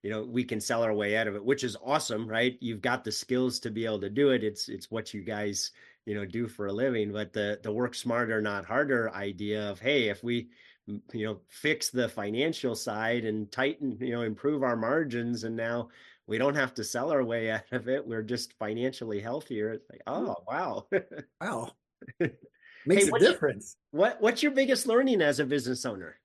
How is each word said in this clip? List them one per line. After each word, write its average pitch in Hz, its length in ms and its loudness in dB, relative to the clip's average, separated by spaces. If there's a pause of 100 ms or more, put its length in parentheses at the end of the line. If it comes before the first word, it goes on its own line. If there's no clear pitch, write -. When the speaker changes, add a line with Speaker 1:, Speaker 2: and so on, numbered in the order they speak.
Speaker 1:
you 101 80 -4
know, 110 120 -6
we 123 220 -2
can 110 160 -4
sell 117 220 0
our 110 100 2
way 104 240 2
out 110 120 2
of 101 60 -4
it, 104 100 -6
which 131 200 2
is 113 180 -4
awesome, 120 460 -2
right? 120 320 0
You've 113 220 -6
got 127 220 0
the 107 80 -4
skills 127 480 0
to 117 100 -6
be 113 160 -4
able 107 160 -2
to 101 80 -4
do 139 200 4
it. 113 140 2
It's, - 240 -4
it's - 220 -12
what 110 240 -6
you 101 80 -8
guys, 104 500 -4 (320)
you 107 100 -4
know, 101 120 -4
do 117 200 -2
for 104 200 -6
a 98 60 -2
living. 110 380 0
But 104 220 -4
the, 104 300 0
the 107 100 -4
work 123 220 -2
smarter, 117 480 0
not 101 240 -2
harder 123 480 2
idea 101 560 -4
of, 95 100 -8
hey, 123 300 2
if 98 120 -4
we, 120 280 -2 (360)
m-, 104 160 -8 (120)
you 110 120 -2
know, 107 220 -4
fix 151 400 -2
the 123 200 0
financial 117 680 0
side 113 500 -2
and 107 260 -2
tighten, 135 480 -2
you 127 140 -4
know, 120 100 -2
improve 135 400 0
our 120 140 2
margins, 120 680 0
and 113 120 -4
now 117 320 -2 (400)
we 107 100 0
don't 139 160 2
have 135 200 2
to 110 100 -6
sell 131 260 -2
our 139 140 4
way 113 260 0
<laughs> 110 60 0
out - 160 -6
of 120 160 -4
it. 139 180 0
We're 113 160 -4
just 120 380 -4
financially 113 600 -2
healthier. 113 520 -4
It's - 180 -12
like, - 160 -20
oh, 151 300 -2 (100)
wow. 139 460 -4
<laughs> - 480 -4
Speaker 2:
Wow. 120 320 -6 (240)
Speaker 1:
<laughs> - 240 -14 (680)
Speaker 2:
Makes 196 160 8
Speaker 1:
Hey, 175 60 6
Speaker 2:
a - 20 4
Speaker 1:
what's 233 140 6
your 339 80 10
Speaker 2:
difference. 139 440 -2 (140)
Speaker 1:
what, 208 320 2
what's 240 200 4
your 294 100 4
biggest 269 340 4
learning 233 340 6
as 147 200 4
a 147 40 4
business 127 400 0
owner? 95 400 -6